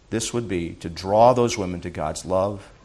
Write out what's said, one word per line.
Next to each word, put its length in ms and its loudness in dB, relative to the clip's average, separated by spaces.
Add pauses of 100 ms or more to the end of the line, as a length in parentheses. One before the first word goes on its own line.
this 240 -4
would 160 -4
be 220 -4 (100)
to 80 -8
draw 420 6
those 260 2
women 240 -4
to 80 -10
God's 360 -6
love, 440 -2 (160)